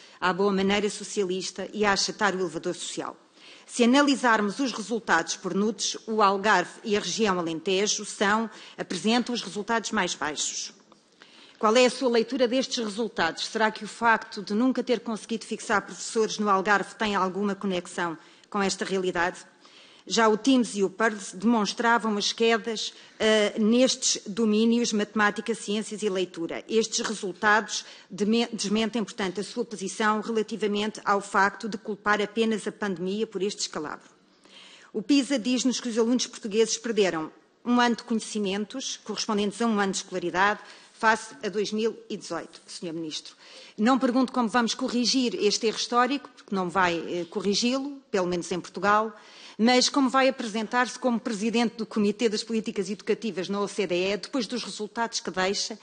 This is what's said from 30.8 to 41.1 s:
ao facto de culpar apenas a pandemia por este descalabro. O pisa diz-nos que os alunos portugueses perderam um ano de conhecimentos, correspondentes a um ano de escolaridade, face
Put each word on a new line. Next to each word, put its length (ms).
ao 160
facto 480
de 100
culpar 440
apenas 440
a 60
pandemia 560
por 140
este 160
descalabro. 500
O 80
pisa 360
diz-nos 440
que 80
os 80
alunos 280
portugueses 520
perderam 520
um 160
ano 160
de 60
conhecimentos, 1000
correspondentes 580
a 40
um 120
ano 140
de 60
escolaridade, 640
face 500